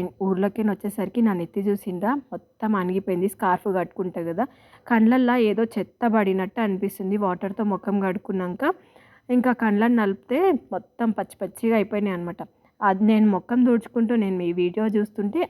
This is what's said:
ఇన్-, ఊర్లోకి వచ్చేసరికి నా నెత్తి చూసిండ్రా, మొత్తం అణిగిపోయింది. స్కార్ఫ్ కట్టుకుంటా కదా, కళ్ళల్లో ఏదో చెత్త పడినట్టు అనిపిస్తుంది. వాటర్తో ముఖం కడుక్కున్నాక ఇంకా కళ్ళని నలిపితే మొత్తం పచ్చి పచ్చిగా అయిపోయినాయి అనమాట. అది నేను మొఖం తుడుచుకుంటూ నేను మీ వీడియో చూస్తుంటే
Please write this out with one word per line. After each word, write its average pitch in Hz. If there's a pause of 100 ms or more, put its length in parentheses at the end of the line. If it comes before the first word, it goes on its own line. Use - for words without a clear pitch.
ఇన్-, 180
ఊర్లోకి 196
వచ్చేసరికి 208
నా 214
నెత్తి 170
చూసిండ్రా, 202 (180)
మొత్తం 214
అణిగిపోయింది. 185
స్కార్ఫ్ 185 (100)
కట్టుకుంటా 175
కదా, 170 (400)
కళ్ళల్లో 240 (140)
ఏదో 208
చెత్త 226
పడినట్టు 196
అనిపిస్తుంది. 196
వాటర్తో 190
ముఖం 208
కడుక్కున్నాక 190 (640)
ఇంకా 247
కళ్ళని 233
నలిపితే 214 (340)
మొత్తం 233
పచ్చి -
పచ్చిగా 214
అయిపోయినాయి 208
అనమాట. 175 (400)
అది 196
నేను 214
మొఖం 240
తుడుచుకుంటూ 233
నేను 196
మీ 175
వీడియో 180
చూస్తుంటే 208